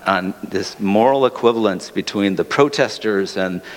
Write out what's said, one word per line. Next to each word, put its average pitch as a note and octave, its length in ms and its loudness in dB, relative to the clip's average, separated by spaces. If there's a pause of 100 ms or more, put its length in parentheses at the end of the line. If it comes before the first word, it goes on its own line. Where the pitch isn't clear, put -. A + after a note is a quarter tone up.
on F#2+ 280 0 (100)
this - 360 -6
moral A2+ 460 4
equivalence A2+ 640 0
between G2+ 440 0
the - 100 0
protesters A2+ 920 0
and F#2 240 -2 (160)